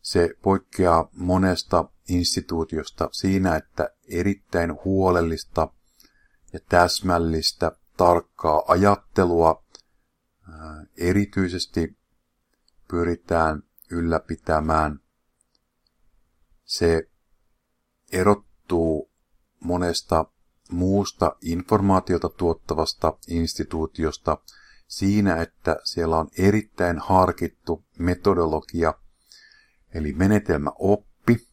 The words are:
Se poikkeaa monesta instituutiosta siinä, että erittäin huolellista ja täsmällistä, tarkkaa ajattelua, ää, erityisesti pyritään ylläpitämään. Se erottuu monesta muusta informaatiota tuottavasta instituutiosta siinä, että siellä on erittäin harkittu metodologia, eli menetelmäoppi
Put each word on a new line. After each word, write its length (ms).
Se 280
poikkeaa 720
monesta 760
instituutiosta 1000
siinä, 440
että 340
erittäin 680
huolellista 920
ja 60
täsmällistä, 1000
tarkkaa 720
ajattelua, 960
ää, 360
erityisesti 1000
pyritään 760
ylläpitämään. 1080
Se 440
erottuu 1000
monesta 680
muusta 680
informaatiota 880
tuottavasta 880
instituutiosta 1120
siinä, 540
että 420
siellä 340
on 200
erittäin 600
harkittu 880
metodologia, 960
eli 200
menetelmäoppi 1400